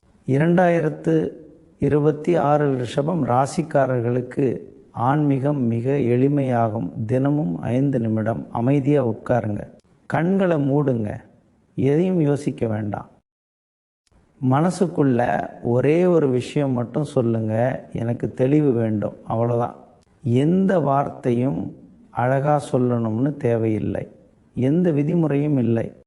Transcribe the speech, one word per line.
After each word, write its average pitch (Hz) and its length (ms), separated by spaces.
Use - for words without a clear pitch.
இரண்டாயிரத்து 160 840
இருபத்தி 147 580
ஆறில் 147 400
ரிஷபம் 143 500
ராசிக்காரர்களுக்கு 127 1200
ஆன்மீகம் 139 680
மிக 117 200
எளிமையாகும். 123 840
தினமும் 143 480
ஐந்து 131 320
நிமிடம் 110 500
அமைதியா 139 560
உட்காருங்க, 107 560
கண்களை 175 520
மூடுங்க, 135 460
எதையும் 170 440
யோசிக்க 139 460
வேண்டாம். 107 420
மனசுக்குள்ள 143 800
ஒரே 127 340
ஒரு 160 220
விஷயம் 131 440
மட்டும் 120 420
சொல்லுங்க, 113 400
"எனக்கு 117 420
தெளிவு 143 380
வேண்டும்", 110 520
அவ்வளவுதான். 117 500
எந்த 165 560
வார்த்தையும் 139 800
அழகா 135 440
சொல்லணும்னு 123 680
தேவையில்லை, 113 680
எந்த 151 340
விதிமுறையும் 147 680
இல்லை. 113 260